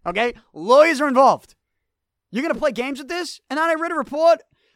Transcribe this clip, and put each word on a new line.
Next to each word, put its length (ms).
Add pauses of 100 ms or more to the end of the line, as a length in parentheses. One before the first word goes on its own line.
okay? 280 (200)
Lawyers 480
are 80
involved. 460 (760)
You're 120
gonna 120
play 160
games 280
with 100
this? 400
And 80
then 120
I 40
read 180
a 40
report 440 (360)